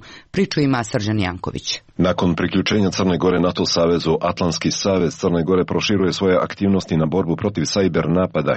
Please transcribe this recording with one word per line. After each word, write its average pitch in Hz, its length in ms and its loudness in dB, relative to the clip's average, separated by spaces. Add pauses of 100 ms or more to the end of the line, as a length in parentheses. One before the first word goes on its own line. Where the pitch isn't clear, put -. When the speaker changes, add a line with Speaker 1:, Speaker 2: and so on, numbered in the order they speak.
(300)
Speaker 1:
Priču 190 300 0
ima 131 240 2
Srđan 107 360 -2
Janković. - 600 -6 (160)
Speaker 2:
Nakon 87 380 2
priključenja 92 560 0
Crne 90 280 0
Gore 90 220 2
nato 87 240 0
savezu, 82 560 2
Atlantski 85 500 -2
savez 92 460 0
Crne 87 280 0
Gore 90 200 2
proširuje 87 480 0
svoje 92 240 2
aktivnosti 95 600 0
na 78 100 2
borbu 82 300 0
protiv 101 280 -2
sajber 87 440 0
napada, 80 480 0